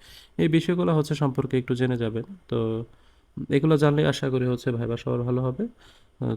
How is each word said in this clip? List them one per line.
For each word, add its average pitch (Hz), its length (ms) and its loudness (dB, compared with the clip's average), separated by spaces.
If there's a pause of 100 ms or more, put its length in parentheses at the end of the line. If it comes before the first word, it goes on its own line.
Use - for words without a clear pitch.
(380)
এই 165 100 2
বিষয়গুলো 170 460 2
হচ্ছে 151 200 0
সম্পর্কে 135 440 0
একটু 127 160 -2
জেনে 127 220 0
যাবেন। 113 280 -2 (240)
তো 113 360 -2 (640)
এগুলো 156 280 4
জানলে 147 300 4
আশা 139 240 -2
করি 127 160 0
হচ্ছে 123 260 -2
ভাইবা 117 240 -4
সবার 123 260 -2
ভালো 123 200 0
হবে। 131 220 -2
আহ, - 720 -8